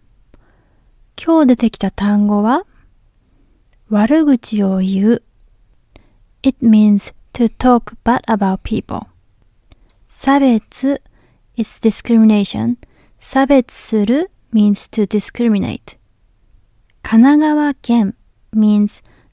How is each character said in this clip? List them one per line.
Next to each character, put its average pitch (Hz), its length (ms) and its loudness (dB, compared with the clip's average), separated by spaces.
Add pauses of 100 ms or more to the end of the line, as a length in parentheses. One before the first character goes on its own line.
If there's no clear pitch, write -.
(1200)
今 320 200 0
日 294 80 4
出 247 80 2
て 233 160 0
き - 60 -16
た 190 120 -4
単 208 380 0
語 208 160 0
は、 277 200 -2 (1200)
悪 226 360 2
口 233 380 0
を 190 160 0
言 190 360 0
う。 - 80 -4 (1200)
It 269 220 -2
means 214 480 2 (200)
to 233 260 -2
talk - 460 0
bad 233 220 0
about 196 320 -2
people. - 500 -10 (960)
差 - 320 -2
別 269 640 -2 (540)
is - 240 -8
discrimination. 220 960 0 (420)
差 - 280 -2
別 269 280 0
す 208 320 -2
る 285 240 -2 (220)
means 208 400 0
to 208 160 -2
discriminate. - 880 -4 (1080)
神 226 160 4
奈 302 320 4
川 294 200 -2
県 233 400 -2 (400)
means 214 500 0 (280)